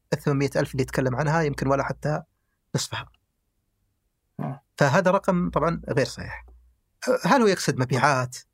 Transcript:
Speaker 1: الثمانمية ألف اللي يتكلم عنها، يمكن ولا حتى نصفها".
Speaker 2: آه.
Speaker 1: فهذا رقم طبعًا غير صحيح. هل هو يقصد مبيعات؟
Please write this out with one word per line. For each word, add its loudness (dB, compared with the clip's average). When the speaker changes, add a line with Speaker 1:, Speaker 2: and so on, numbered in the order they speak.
Speaker 1:
الثمانمية 2
ألف 0
اللي 0
يتكلم 0
عنها، 2
يمكن -2
ولا 2
حتى -4
نصفها". -4
Speaker 2:
آه. -8
Speaker 1:
فهذا 0
رقم -2
طبعًا -4
غير 0
صحيح. -12
هل 4
هو 6
يقصد 2
مبيعات؟ 2